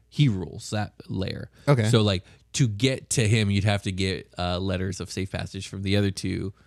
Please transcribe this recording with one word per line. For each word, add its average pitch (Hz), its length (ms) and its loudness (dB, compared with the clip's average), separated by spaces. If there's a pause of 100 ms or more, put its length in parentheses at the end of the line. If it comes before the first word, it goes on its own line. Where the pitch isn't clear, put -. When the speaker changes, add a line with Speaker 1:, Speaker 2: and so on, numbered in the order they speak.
Speaker 1:
he 147 220 2
rules 95 400 -6
that 107 240 -4 (160)
layer. - 400 -6 (180)
Speaker 2:
Okay. 120 220 4
Speaker 1:
So, 113 120 6
like, 98 220 2 (300)
to 127 160 2
get 127 420 -2
to 117 160 2
him, 107 240 4
you'd 101 140 2
have 101 180 0
to 101 80 -4
get, 92 460 -4
uh, 90 220 -2
letters 92 420 -2
of 87 100 -10
safe 95 200 -4
passage 92 360 -8
from 98 160 -10
the 98 140 2
other 101 140 4
two, 95 420 -6 (140)